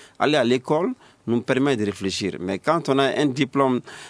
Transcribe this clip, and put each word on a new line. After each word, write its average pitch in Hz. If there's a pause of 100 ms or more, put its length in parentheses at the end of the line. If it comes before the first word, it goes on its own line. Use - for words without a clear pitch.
(200)
aller 147
à 131
l'école 151 (340)
nous 117
permet 135
de 107
réfléchir. 98
Mais 95
quand 156
on 135
a 135
un 151
diplôme 131 (280)